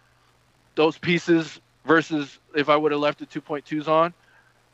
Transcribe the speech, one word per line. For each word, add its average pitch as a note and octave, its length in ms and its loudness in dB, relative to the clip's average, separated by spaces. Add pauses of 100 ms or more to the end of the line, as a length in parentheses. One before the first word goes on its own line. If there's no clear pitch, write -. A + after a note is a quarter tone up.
(760)
those D#3 220 0
pieces E3 640 0 (240)
versus D3+ 540 0 (180)
if C#3+ 140 -2
I D3 60 4
would D3+ 160 0
have D3 80 -2
left D3 200 -2
the D3 60 -14
two - 160 -12
point D3 240 -10
twos D3+ 200 -6
on. D#3+ 280 2 (600)